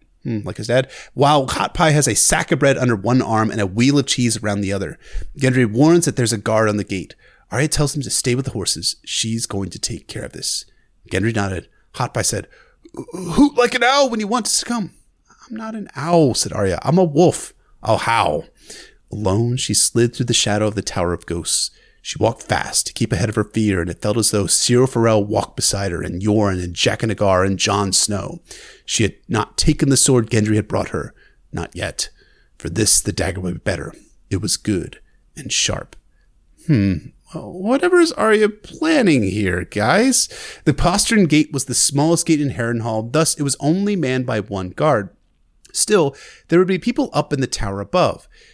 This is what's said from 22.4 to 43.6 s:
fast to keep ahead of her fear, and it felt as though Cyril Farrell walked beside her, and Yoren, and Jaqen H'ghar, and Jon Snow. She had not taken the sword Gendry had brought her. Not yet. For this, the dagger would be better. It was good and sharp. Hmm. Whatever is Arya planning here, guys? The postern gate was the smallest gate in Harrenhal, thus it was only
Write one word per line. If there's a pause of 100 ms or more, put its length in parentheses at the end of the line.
fast
to
keep
ahead
of
her
fear,
and
it
felt
as
though
Cyril
Farrell
walked
beside
her,
and
Yoren,
and
Jaqen
H'ghar,
and
Jon
Snow. (420)
She
had (140)
not
taken
the
sword
Gendry
had
brought
her. (380)
Not
yet. (480)
For
this,
the
dagger
would
be
better. (360)
It
was
good (380)
and
sharp. (720)
Hmm. (380)
Whatever
is
Arya
planning
here,
guys? (360)
The
postern
gate
was
the
smallest
gate
in
Harrenhal,
thus
it
was
only